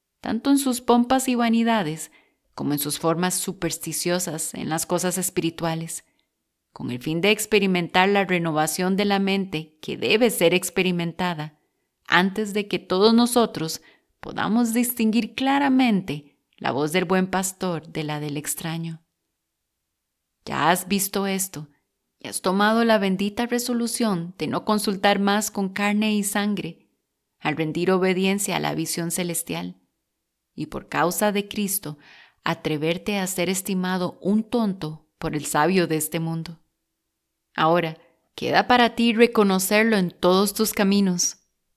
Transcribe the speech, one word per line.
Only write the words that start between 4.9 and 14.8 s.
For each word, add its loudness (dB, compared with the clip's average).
espirituales, -4
con -8
el -6
fin -4
de 4
experimentar 2
la 2
renovación 0
de 2
la 2
mente -2
que -8
debe 2
ser 4
experimentada -2
antes 0
de -4
que -4
todos 4
nosotros 0
podamos 0
distinguir 0